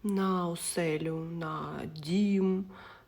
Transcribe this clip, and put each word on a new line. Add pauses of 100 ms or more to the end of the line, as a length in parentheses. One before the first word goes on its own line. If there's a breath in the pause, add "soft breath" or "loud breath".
на
оселю,
на (140)
дім, (440 loud breath)